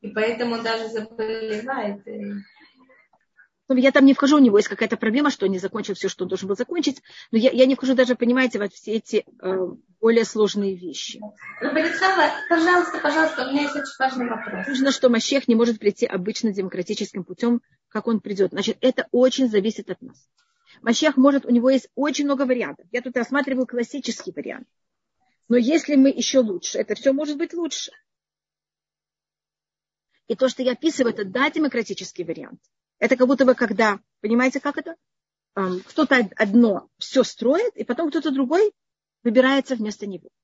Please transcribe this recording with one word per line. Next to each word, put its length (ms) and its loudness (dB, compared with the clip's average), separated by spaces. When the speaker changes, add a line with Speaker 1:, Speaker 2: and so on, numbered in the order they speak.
Speaker 1:
И 80 -10
поэтому 460 -2
он 80 -6
даже 260 -4
заболевает, 1160 -8
и 140 -12
Speaker 2:
Ну, 100 2
я 140 4
там 140 6
не 80 8
вхожу, 220 4
у 40 6
него 180 8
есть 100 4
какая-то 300 -4
проблема, 340 0
что 140 -4
он 80 0
не 60 -4
закончил 340 -8
всё, 160 -4
что 160 -8
он 40 -10
должен 200 -6
был 80 -2
закончить. 440 -4
Но 60 2
я, 140 6
я 140 6
не 100 4
вхожу 200 0
даже, 200 4
понимаете, 440 0
во 80 -2
все 260 -10
эти, 320 -2
э, 160 -4
более 240 4
сложные 500 0
вещи. 460 -12
Speaker 1:
Рабинцова, 720 0
пожалуйста, 500 2
пожалуйста, 480 0
у 40 -6
меня 120 0
есть 120 -4
очень 240 -8
важный 280 -2
вопрос. 400 -8
Speaker 2:
Нужно, 240 0
что 180 2
Машех 380 0
не 80 4
может 240 2
прийти 260 0
обычно 460 -4
демократическим 720 -6
путём, 380 -2
как 200 -6
он 120 0
придёт. 320 -2
Значит, 300 -4
это 300 0
очень 380 2
зависит 400 -2
от 120 -10
нас. 260 -20
Машех 340 2
может, 300 4
у 60 0
него 180 4
есть 260 2
очень 300 -2
много 200 0
вариантов. 460 -4
Я 100 -6
тут 140 -10
рассматриваю 520 -2
классический 680 -8
вариант. 320 -12
Но 100 4
если 380 2
мы 140 8
ещё 320 0
лучше, 380 -4
это 160 -2
всё 180 0
может 240 -4
быть 160 -6
лучше. 380 -8
И 80 -2
то, 140 2
что 140 -8
я 100 0
описываю, 400 0
это, 120 -6
да, 240 0
демократический 720 -4
вариант. 360 -12
Это 180 2
как 100 4
будто 180 4
бы 100 6
когда, 440 0
понимаете, 380 0
как 180 -6
это? 180 -12
Ам, 260 -4
кто-то 380 0
од-, 180 -2
одно 500 2
всё 260 0
строит, 520 0
и 80 -8
потом 260 -4
кто-то 220 -4
другой 400 0
выбирается 520 2
вместо 320 -8
него. 220 -14